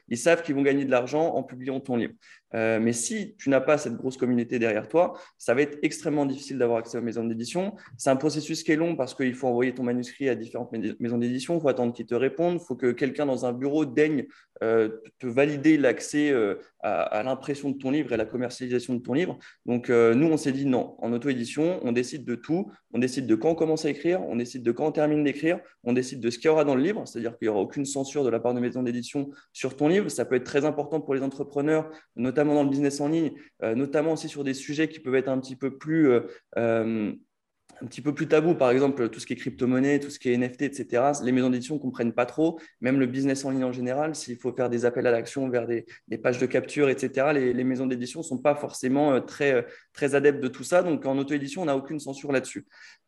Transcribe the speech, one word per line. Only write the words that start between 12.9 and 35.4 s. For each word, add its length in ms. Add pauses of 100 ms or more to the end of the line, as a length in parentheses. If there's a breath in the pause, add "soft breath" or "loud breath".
quelqu'un 340
dans 180
un 80
bureau 320
daigne, 420 (360 loud breath)
euh, 260 (300)
te 80
valider 500
l'accès, 540
euh, 240 (260 loud breath)
à, 220
à 200
l'impression 480
de 60
ton 140
livre 220
et 40
la 80
commercialisation 720
de 60
ton 120
livre. 260 (280 loud breath)
Donc, 240
euh, 240
nous, 140
on 100
s'est 140
dit 120
non, 360
en 120
auto-édition, 680
on 100
décide 320
de 100
tout, 360 (240 loud breath)
on 40
décide 280
de 80
quand 160
on 40
commence 300
à 60
écrire, 320
on 140
décide 260
de 100
quand 140
on 60
termine 300
d'écrire, 380 (240 loud breath)
on 80
décide 280
de 100
ce 80
qu'il 80
y 20
aura 160
dans 100
le 80
livre, 240
c'est-à-dire 300
qu'il 100
n'y 40
aura 100
aucune 240
censure 400
de 60
la 100
part 140
de 60
maison 220
d'édition 480 (220 loud breath)
sur 240
ton 120
livre. 200
Ça 160
peut 120
être 80
très 200
important 360
pour 140
les 80
entrepreneurs, 680 (260 loud breath)
notamment 380
dans 100
le 60
business 300
en 80
ligne, 240 (300 loud breath)
euh, 120
notamment 380
aussi 160
sur 160
des 100
sujets 340
qui 120
peuvent 160
être 120
un 100
petit 180